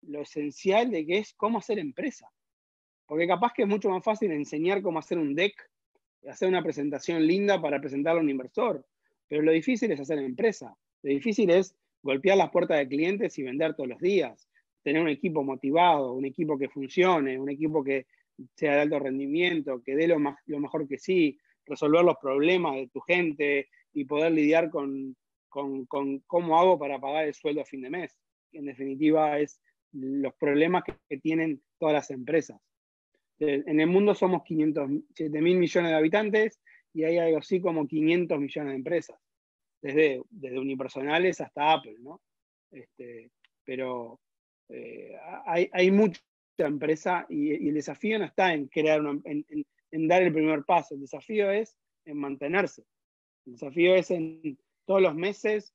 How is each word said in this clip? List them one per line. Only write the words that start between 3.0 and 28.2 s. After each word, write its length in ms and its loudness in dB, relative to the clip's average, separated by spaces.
Porque 220 0
capaz 260 2
que 100 0
es 40 0
mucho 220 0
más 140 -2
fácil 280 0
enseñar 500 -2
cómo 180 -4
hacer 180 -6
un 180 -2
deck, 340 -2
hacer 200 -4
una 160 2
presentación 640 -2
linda 360 4
para 180 0
presentarle 400 0
a 40 0
un 60 2
inversor. 560 -4
Pero 140 -2
lo 100 4
difícil 400 2
es 80 -2
hacer 200 -4
empresa. 560 -4
Lo 60 -6
difícil 400 2
es 260 4
golpear 340 2
las 140 2
puertas 280 2
de 80 -2
clientes 500 -2
y 60 -6
vender 320 -2
todos 140 -6
los 100 -12
días. 480 -2
Tener 180 0
un 80 0
equipo 340 -2
motivado, 680 2
un 120 -4
equipo 320 -4
que 120 -4
funcione, 680 0
un 100 -6
equipo 340 -2
que 240 -2
sea 200 0
de 60 6
alto 180 0
rendimiento, 840 -2
que 120 -4
dé 120 2
lo 100 4
ma-, 300 -2
lo 120 -6
mejor 280 -4
que 100 -8
sí, 400 2
resolver 380 4
los 140 6
problemas 580 0
de 120 -8
tu 140 -12
gente 680 0
y 120 -6
poder 260 0
lidiar 380 4
con, 460 -6
con, 360 -8
con 360 -4
cómo 360 0
hago 220 6
para 200 -6
pagar 260 -2
el 80 -4
sueldo 280 -2
a 40 -8
fin 160 -12
de 80 -10
mes. 280 -8